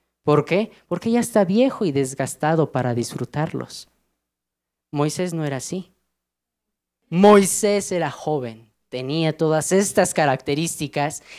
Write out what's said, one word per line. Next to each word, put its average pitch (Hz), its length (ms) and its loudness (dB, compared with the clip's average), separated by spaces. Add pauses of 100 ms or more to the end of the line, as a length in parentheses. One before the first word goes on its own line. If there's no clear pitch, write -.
(220)
¿Por 147 220 2
qué? 208 260 -2 (160)
Porque 175 240 -6
ya 233 100 2
está 220 240 2
viejo 220 400 0
y 160 80 0
desgastado 139 760 0
para 123 240 -2
disfrutarlos. 127 920 -8 (1040)
Moisés 151 400 -2
no 160 120 -4
era 139 120 -4
así. 185 360 -10 (1160)
Moisés 202 840 4
era 165 180 -2
joven, 120 600 -6 (180)
tenía 151 480 -4
todas 156 360 0
estas 190 400 2
características 151 1120 -2 (160)